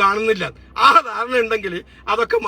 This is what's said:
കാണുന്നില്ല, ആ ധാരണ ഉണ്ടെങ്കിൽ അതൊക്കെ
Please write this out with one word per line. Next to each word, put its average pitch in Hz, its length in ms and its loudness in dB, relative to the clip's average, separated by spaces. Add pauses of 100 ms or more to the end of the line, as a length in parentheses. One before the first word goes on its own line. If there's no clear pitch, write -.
കാണുന്നില്ല, 208 420 0 (420)
ആ - 20 8 (200)
ധാരണ 226 260 -6 (100)
ഉണ്ടെങ്കിൽ 208 300 -4 (380)
അതൊക്കെ 226 360 0